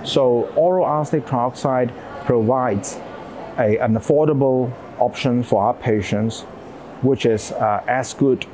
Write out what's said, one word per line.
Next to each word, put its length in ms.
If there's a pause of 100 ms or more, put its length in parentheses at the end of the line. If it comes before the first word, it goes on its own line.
So 520
oral 300
arsenic 400
trioxide 680 (320)
provides 720 (600)
a, 200
an 160
affordable 800 (260)
option 440
for 200
our 120
patients, 680 (640)
which 220
is, 280
uh, 340
as 280
good 400